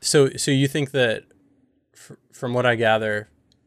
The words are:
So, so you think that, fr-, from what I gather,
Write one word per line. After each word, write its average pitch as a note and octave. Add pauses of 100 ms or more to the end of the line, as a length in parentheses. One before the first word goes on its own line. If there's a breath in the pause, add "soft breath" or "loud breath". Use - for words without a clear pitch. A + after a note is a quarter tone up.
So, C#3
so -
you C3+
think C#3
that, A#2 (720)
fr-, - (180)
from B2+
what B2
I A#2+
gather, A2 (380)